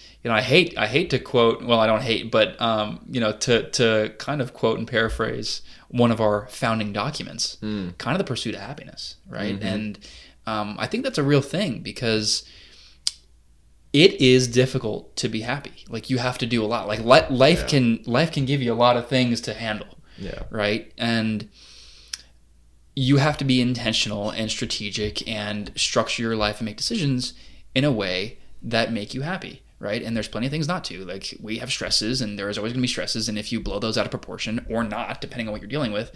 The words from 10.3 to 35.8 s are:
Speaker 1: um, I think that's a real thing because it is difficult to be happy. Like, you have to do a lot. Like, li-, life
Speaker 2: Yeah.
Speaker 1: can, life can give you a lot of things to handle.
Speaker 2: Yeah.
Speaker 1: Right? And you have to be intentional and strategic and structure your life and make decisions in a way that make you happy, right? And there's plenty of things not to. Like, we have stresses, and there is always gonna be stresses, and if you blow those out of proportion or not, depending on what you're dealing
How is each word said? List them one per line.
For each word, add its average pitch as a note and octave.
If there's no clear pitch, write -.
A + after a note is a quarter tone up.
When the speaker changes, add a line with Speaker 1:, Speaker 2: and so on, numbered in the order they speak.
Speaker 1:
um, G#2+
I G#2+
think B3
that's C4
a D3
real C#3
thing D3
because A2
it D3+
is B2+
difficult A#2+
to A#2
be A2+
happy. C3
Like, A2+
you B2+
have B2
to B2+
do A#2
a -
lot. G#2+
Like, A2
li-, C3
life C3
Speaker 2:
Yeah. C#3
Speaker 1:
can, A#2+
life C#3
can C#3
give C#3
you A#2
a -
lot A#2+
of A#2
things B2
to A2
handle. G#2+
Speaker 2:
Yeah. -
Speaker 1:
Right? G#2+
And A2+
you C#3
have C#3+
to C#3+
be B2+
intentional A2+
and A2+
strategic G#2+
and G#2
structure -
your A2+
life G#2+
and A2+
make G#2+
decisions C#3
in C3
a D3
way G2
that A2+
make G#2+
you B2+
happy, E3+
right? G#2+
And A2+
there's G#2+
plenty A#2
of -
things D#3
not F#3
to. F#2
Like, F#2+
we A2
have A#2+
stresses, A2
and G2+
there G2+
is G#2+
always A2
gonna B2+
be B2
stresses, G#2+
and G#2+
if G#2
you A2+
blow G#2
those A2
out G#2+
of -
proportion G#2
or A2+
not, G#2
depending A#2+
on G#2+
what -
you're G#2
dealing C3